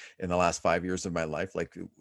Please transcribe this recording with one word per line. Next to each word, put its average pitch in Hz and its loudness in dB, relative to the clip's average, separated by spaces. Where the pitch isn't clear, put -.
in 92 -4
the 87 4
last 87 4
five 85 2
years 92 -2
of 90 -4
my 82 0
life, 80 -4
like, 85 -6